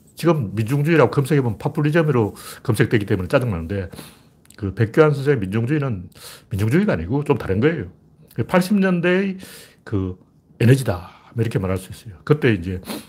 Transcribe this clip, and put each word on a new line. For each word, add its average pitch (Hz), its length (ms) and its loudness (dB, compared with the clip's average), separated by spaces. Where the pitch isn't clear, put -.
지금 147 400 0
민중주의라고 139 560 2
검색해보면 131 480 0
파퓰리즘으로 151 760 0
검색되기 110 440 2
때문에 92 220 -2
짜증나는데, 98 640 -2
그 95 180 -6
백규환 151 380 4
선생의 135 280 0
민중주의는 113 680 -4
민중주의가 127 440 2
아니고 101 300 -2
좀 143 120 2
다른 98 240 -4
거예요. 139 260 2
그 120 100 -4
팔십 185 340 0
년대의 185 600 0
그 95 320 -4
에너지다, 113 500 2
뭐 117 80 -2
이렇게 110 160 -2
말할 95 200 -2
수 - 140 -12
있어요. - 220 -18
그때 147 300 2
이제 90 260 -6